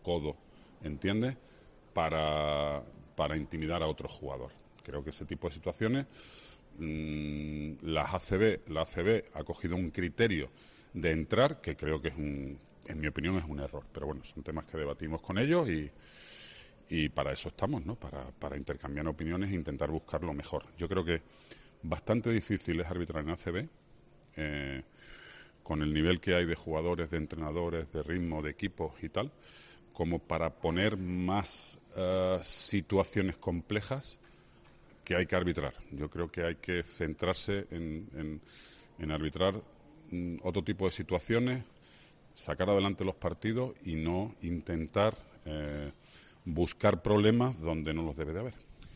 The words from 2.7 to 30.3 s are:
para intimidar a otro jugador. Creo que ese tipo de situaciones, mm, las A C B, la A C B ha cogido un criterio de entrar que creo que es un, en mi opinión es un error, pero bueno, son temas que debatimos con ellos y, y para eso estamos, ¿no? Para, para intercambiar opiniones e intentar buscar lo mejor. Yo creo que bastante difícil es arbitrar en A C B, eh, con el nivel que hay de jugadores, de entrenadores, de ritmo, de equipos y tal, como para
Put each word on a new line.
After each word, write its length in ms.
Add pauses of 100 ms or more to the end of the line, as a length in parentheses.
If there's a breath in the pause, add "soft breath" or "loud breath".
para 220
intimidar 460
a 40
otro 200
jugador. 440 (320)
Creo 200
que 80
ese 140
tipo 220
de 60
situaciones, 520 (720 loud breath)
mm, 960 (100)
las 300
A 60
C 180
B, 300
la 140
A 40
C 160
B 320
ha 100
cogido 320
un 140
criterio 640 (420 loud breath)
de 180
entrar 500
que 140
creo 260
que 80
es 60
un, 440 (260)
en 140
mi 80
opinión 300
es 80
un 140
error, 340
pero 140
bueno, 160
son 200
temas 220
que 120
debatimos 440
con 160
ellos 320
y, 200 (1000 loud breath)
y 200
para 240
eso 160
estamos, 360
¿no? 100
Para, 360
para 260
intercambiar 500
opiniones 440
e 40
intentar 360
buscar 320
lo 100
mejor. 320 (120)
Yo 100
creo 160
que 180 (600 loud breath)
bastante 480
difícil 480
es 80
arbitrar 360
en 80
A 60
C 140
B, 160 (720)
eh, 460 (800 loud breath)
con 180
el 120
nivel 280
que 120
hay 120
de 100
jugadores, 560
de 60
entrenadores, 760
de 120
ritmo, 380
de 100
equipos 420 (100)
y 60
tal, 220 (600 loud breath)
como 280
para 300